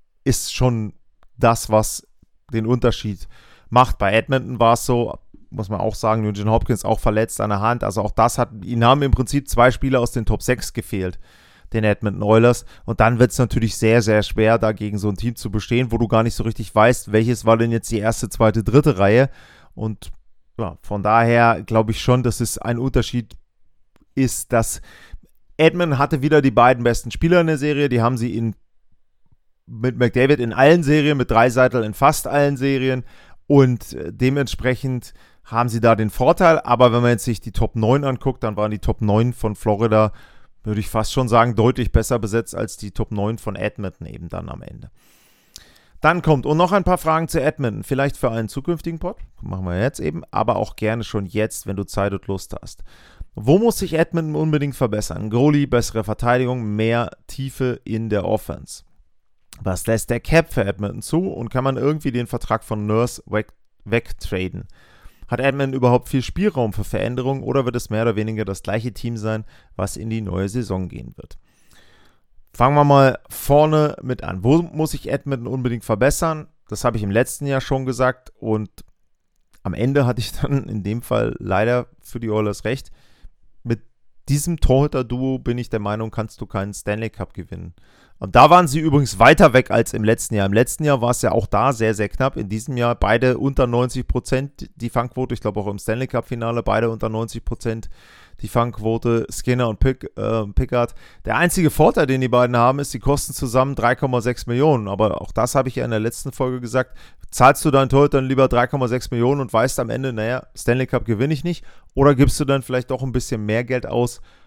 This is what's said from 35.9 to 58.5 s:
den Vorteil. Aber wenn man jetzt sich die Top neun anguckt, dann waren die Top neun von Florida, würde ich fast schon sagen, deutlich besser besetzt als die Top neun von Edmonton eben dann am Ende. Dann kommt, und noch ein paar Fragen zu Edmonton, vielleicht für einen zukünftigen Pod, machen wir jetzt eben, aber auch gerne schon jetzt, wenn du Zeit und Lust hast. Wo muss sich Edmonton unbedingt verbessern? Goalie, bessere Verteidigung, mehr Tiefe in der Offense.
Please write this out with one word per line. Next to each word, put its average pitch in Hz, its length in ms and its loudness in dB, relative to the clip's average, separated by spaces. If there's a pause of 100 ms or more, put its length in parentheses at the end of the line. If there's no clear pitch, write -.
den 107 140 0
Vorteil. 160 500 4
Aber 120 340 4
wenn 120 80 2
man 120 100 4
jetzt 117 140 -2
sich 117 160 -4
die 104 100 -12
Top - 240 0
neun 120 280 2
anguckt, 131 400 -4
dann 107 120 -4
waren 107 160 -2
die 107 80 -6
Top - 220 -4
neun 110 320 2
von 104 220 -6
Florida, 107 560 2 (520)
würde 107 160 -4
ich 104 100 -6
fast 110 240 -4
schon 127 140 0
sagen, 117 280 4
deutlich 113 360 2
besser 117 280 2
besetzt 110 360 -4
als 107 220 -6
die 101 140 -12
Top - 200 -6
neun 107 260 -4
von 98 180 -10
Edmonton 101 520 -8
eben 82 220 -14
dann - 200 -12
am - 120 -14
Ende. - 280 -18 (1120)
Dann 165 200 4
kommt, 139 240 2
und 151 120 0
noch 175 160 2
ein 202 100 2
paar 180 140 2
Fragen 160 320 -2
zu 156 120 0
Edmonton, 127 420 -2
vielleicht 139 340 -2
für 123 120 0
einen 113 200 -4
zukünftigen 165 500 -6
Pod, 185 180 -8 (240)
machen 92 240 -8
wir 90 160 -4
jetzt - 200 -2
eben, 82 300 -6
aber 107 260 0
auch 104 180 -6
gerne 110 300 -4
schon 101 200 -6
jetzt, 107 400 -4
wenn 98 120 -6
du 98 80 -6
Zeit 101 260 -2
und 98 160 -8
Lust - 340 -8
hast. - 220 -18 (520)
Wo 120 220 4
muss 233 220 0
sich 127 140 -4
Edmonton 160 420 0
unbedingt 151 400 -2
verbessern? 107 540 -4
Goalie, 143 360 2
bessere 113 380 -2
Verteidigung, 120 720 -2
mehr 117 360 0 (160)
Tiefe 131 580 -6
in 110 240 -6
der 101 160 0
Offense. - 580 -6 (800)